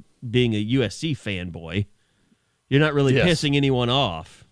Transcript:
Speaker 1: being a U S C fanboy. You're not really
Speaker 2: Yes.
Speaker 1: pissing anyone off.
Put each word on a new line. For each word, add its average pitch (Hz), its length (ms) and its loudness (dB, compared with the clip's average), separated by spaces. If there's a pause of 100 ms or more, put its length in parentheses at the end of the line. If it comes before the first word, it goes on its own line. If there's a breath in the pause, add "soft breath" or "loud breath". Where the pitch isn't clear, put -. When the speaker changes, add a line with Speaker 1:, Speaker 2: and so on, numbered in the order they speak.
(280)
Speaker 1:
being 117 260 2
a 104 40 0
U 113 240 0
S 101 140 -4
C 160 180 -4
fanboy. 90 720 -6 (840)
You're 139 120 2
not 156 140 2
really 139 200 2
Speaker 2:
Yes. 151 280 2
Speaker 1:
pissing 143 140 2
anyone 131 320 2
off. 113 640 -4